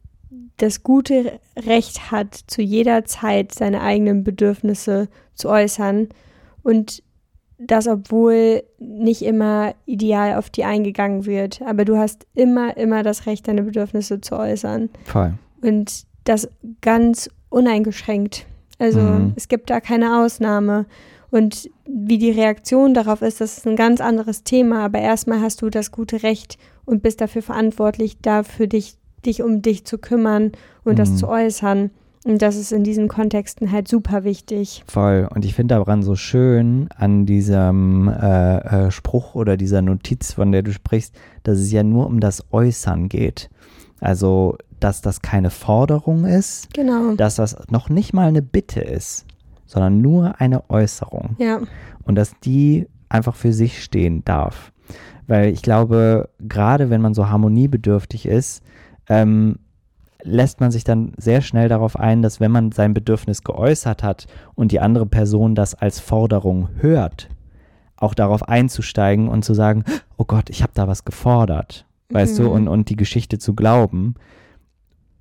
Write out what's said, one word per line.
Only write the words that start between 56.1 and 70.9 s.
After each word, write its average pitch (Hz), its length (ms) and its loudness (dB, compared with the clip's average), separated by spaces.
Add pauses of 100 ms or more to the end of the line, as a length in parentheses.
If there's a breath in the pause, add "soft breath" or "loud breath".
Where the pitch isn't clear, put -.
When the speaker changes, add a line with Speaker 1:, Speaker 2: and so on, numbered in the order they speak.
Speaker 2:
gerade 117 480 0
wenn 113 140 2
man 110 100 2
so 101 160 0
harmoniebedürftig 107 1000 2
ist, - 360 -2 (480 soft breath)
ähm, 107 480 4 (680)
lässt 120 340 0
man 123 100 2
sich 113 140 -4
dann 113 340 0
sehr 117 240 2
schnell 117 260 2
darauf 113 300 0
ein, 113 240 2
dass 107 180 -2
wenn 110 100 2
man 113 220 2
sein 104 220 2
Bedürfnis 107 500 -2
geäußert - 580 -2
hat 101 240 -6 (280 loud breath)
und 110 180 0
die - 80 0
andere 113 260 2
Person 107 480 2
das 104 200 -2
als - 260 -4
Forderung 98 680 0 (120)
hört, 147 480 0 (680 soft breath)
auch 104 180 -2
darauf 104 340 0
einzusteigen 110 800 0
und 110 160 0
zu 113 100 0
sagen, 107 300 2 (320 loud breath)
„Oh - 80 -2
Gott, 110 240 0
ich - 140 -6
hab - 120 -2
da 95 140 0
was 95 160 -4